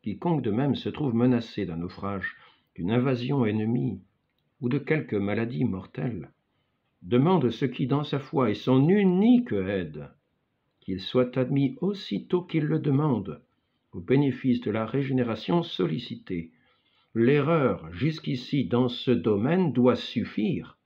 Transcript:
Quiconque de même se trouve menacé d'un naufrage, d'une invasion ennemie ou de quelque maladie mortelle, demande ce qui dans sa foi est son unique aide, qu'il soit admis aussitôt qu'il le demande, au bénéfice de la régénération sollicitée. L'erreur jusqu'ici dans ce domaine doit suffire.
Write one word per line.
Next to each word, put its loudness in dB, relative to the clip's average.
Quiconque -2
de -2
même 0
se -6
trouve -4
menacé 0
d'un -8
naufrage, -8
d'une -4
invasion 0
ennemie -2
ou -4
de 0
quelque -2
maladie 0
mortelle, -6
demande 4
ce -4
qui -2
dans 0
sa -4
foi 0
est 0
son 4
unique 6
aide, -4
qu'il -6
soit 0
admis 0
aussitôt -2
qu'il -2
le 0
demande, 0
au -12
bénéfice 2
de -4
la -2
régénération 0
sollicitée. -6
L'erreur 2
jusqu'ici -2
dans 2
ce -2
domaine 2
doit 4
suffire. -4